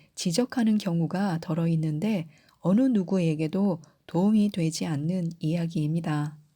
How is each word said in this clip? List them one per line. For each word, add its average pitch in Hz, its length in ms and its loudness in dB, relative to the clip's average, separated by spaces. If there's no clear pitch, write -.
지적하는 220 640 0
경우가 170 600 -2
덜어 165 280 -2
있는데, 160 600 -2
어느 196 220 2
누구에게도 180 1000 0
도움이 208 440 2
되지 160 360 -2
않는 165 440 -2
이야기입니다. 156 960 -2